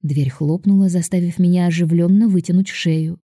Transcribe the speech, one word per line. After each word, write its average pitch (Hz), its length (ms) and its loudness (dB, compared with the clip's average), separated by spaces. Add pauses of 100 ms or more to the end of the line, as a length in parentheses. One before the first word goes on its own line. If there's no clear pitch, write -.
Дверь 143 280 -2
хлопнула, 190 580 0
заставив 175 520 -2
меня 180 280 2
оживленно 175 600 2
вытянуть 185 400 0
шею. 160 560 -4